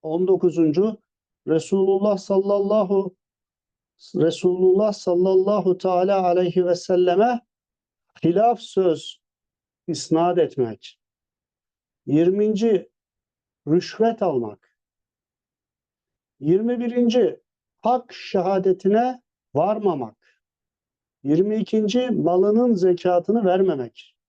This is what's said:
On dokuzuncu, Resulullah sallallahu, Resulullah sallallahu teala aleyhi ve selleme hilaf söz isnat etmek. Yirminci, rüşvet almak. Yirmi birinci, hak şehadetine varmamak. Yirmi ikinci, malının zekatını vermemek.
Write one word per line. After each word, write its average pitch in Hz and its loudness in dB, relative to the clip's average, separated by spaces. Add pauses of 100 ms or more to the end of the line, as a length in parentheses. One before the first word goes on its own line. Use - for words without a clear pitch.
On 170 -4
dokuzuncu, 180 0 (460)
Resulullah 190 0
sallallahu, 196 0 (1000)
Resulullah 185 2
sallallahu 185 0
teala 185 0
aleyhi 180 0
ve 175 2
selleme 180 0 (840)
hilaf 214 2
söz - -4 (680)
isnat 170 -2
etmek. 123 -4 (1040)
Yirminci, 196 0 (760)
rüşvet 220 -2
almak. 123 -6 (1600)
Yirmi 214 0
birinci, 240 0 (400)
hak 254 -2
şehadetine 196 -2 (320)
varmamak. 170 -4 (800)
Yirmi 185 0
ikinci, 220 -2
malının 202 2
zekatını 180 0
vermemek. 180 -2 (120)